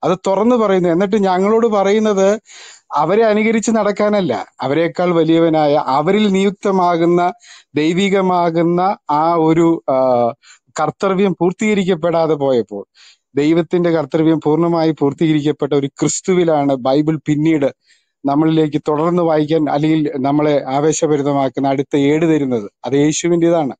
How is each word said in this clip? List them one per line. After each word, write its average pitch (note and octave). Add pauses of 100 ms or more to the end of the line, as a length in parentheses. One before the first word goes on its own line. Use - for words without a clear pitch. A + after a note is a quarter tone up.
അത് F3
തുറന്നു G3+
പറയുന്നു. F#3+
എന്നിട്ട് F#3+
ഞങ്ങളോട് G3+
പറയുന്നത് G#3 (560)
അവരെ F3
അനുകരിച്ച് A3
നടക്കാനല്ല, G#3 (140)
അവരെക്കാൾ E3
വലിയവനായ, D#3
അവരിൽ F#3+
നിയുക്തമാകുന്ന, F3+ (420)
ദൈവികമാകുന്ന F3 (140)
ആ D#3
ഒരു, E3
ആ, B2+ (480)
കർത്തവ്യം F#3
പൂർത്തീകരിക്കപ്പെടാതെ F3
പോയപ്പോൾ, B2 (480)
ദൈവത്തിന്റെ E3
കർത്തവ്യം D#3+
പൂർണ്ണമായി D#3+
പൂർത്തീകരിക്കപ്പെട്ട D3+
ഒരു C#3+
ക്രിസ്തുവിലാണ് D#3
ബൈബിൾ C#3+
പിന്നീട് D3+ (500)
നമ്മളിലേക്ക് D3+
തുടർന്ന് E3
വായിക്കാൻ D#3
അല്ലെങ്കിൽ D3+
നമ്മളെ C#3+
ആവേശഭരിതമാക്കുന്ന C#3
അടുത്ത C3+
ഏട് D3
തരുന്നത്. C3 (140)
അത് B2
യേശുവിൻ്റെതാണ്. D#3+